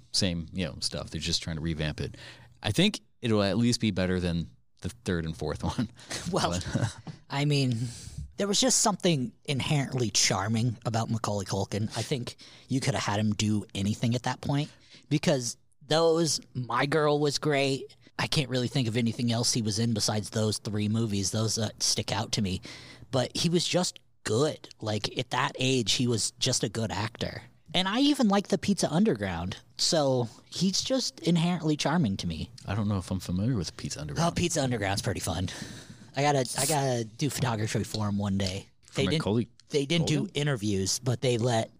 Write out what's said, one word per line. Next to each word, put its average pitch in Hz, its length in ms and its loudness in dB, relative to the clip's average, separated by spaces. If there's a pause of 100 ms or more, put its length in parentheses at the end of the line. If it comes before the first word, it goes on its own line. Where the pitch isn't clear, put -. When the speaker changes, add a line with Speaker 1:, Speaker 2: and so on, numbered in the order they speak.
(120)
Speaker 1:
same, 85 400 0
you 90 140 -4
know, 69 160 -6
stuff. - 300 -6
They're 80 100 -6
just 82 200 -2
trying 82 140 -6
to 76 60 -6
revamp 76 400 -2
it. - 160 -8 (440)
I 95 100 0
think 208 280 2 (220)
it'll 107 200 4
at 98 160 2
least 120 220 2
be 110 120 2
better 92 280 0
than 85 280 0 (340)
the 95 80 -6 (160)
third 85 180 0
and 80 100 -4
fourth - 300 -6
<laughs> - 140 -4
one. 113 100 -2 (420)
Speaker 2:
Well, 175 200 0 (240)
Speaker 1:
But - 200 -2 (180)
<laughs> - 180 -20
Speaker 2:
I 143 160 -2
mean, 139 320 2 (580)
there 202 140 -2
was 202 100 2
just 254 220 4
something 170 500 2 (140)
inherently 135 640 0
charming 113 640 2 (100)
about 113 240 0
Macaulay 104 360 -2
Culkin. 98 380 -2 (140)
I 117 40 -2
think 123 340 -6 (320)
you 127 140 0
could 139 140 2
have 98 100 -2
had 104 160 2
him 107 120 4
do 107 400 0
anything 107 400 0
at 123 100 -2
that 127 180 -4
point, 143 280 0 (400)
because 139 460 2 (320)
those, 165 540 4 (120)
"My 147 320 -2
Girl 147 320 4
was 147 200 0
great." 139 580 0 (220)
I - 100 0
can't 143 220 0
really 127 200 0
think 131 180 0
of 107 80 -2
anything 120 380 0
else 120 180 2
he 123 100 0
was 104 160 -2
in 117 160 2
besides 107 360 0
those 107 300 0
three 104 280 -2
movies. 104 440 0
Those, 110 260 0
uh, 110 100 -2 (120)
stick - 340 0
out 107 180 -2
to 127 100 0
me. 92 200 0 (500)
But 123 240 0
he 175 140 0
was 170 180 2
just - 320 0 (240)
good. 127 460 0 (100)
Like, 107 400 -2
at - 120 -6
that 127 280 2
age, 131 360 2
he 123 120 2
was 113 320 0
just - 240 0
a 117 60 0
good 110 240 -2
actor. 95 480 -4 (320)
And 185 160 0
I 220 100 0
even 277 300 4
like 202 180 2
the 202 100 2
Pizza 190 320 0
Underground. 101 680 0 (200)
So 135 520 2 (200)
he's - 320 0
just - 380 -2
inherently 165 560 2
charming 143 400 2
to 95 120 -6
me. 80 240 -6 (140)
Speaker 1:
I - 80 -4
don't 104 140 0
know 104 120 2
if - 120 -6
I'm 95 80 0
familiar 101 380 -2
with 82 180 -4
Pizza - 240 -8
Underground. 156 320 0
Speaker 2:
Oh, - 20 -6
Pizza 170 300 0
Underground's 104 380 0
pretty 90 180 -4
fun. 90 300 -2 (640)
I 135 60 0
gotta, 143 240 4 (120)
I 151 100 0
gotta 135 360 0
do 120 260 -4
photography 110 540 0
for 107 240 -4
him 101 100 0
one 101 200 0
day. 98 300 -4 (180)
Speaker 1:
For - 160 -4
Speaker 2:
They - 60 2
didn't, 156 180 2
Speaker 1:
Macaulay 120 240 2 (220)
Speaker 2:
they 139 140 2
didn't 160 220 2
do 160 200 2
Speaker 1:
Culkin? - 80 -16
Speaker 2:
interviews, 104 640 0
but 123 200 0
they 123 180 2
let 113 320 2 (100)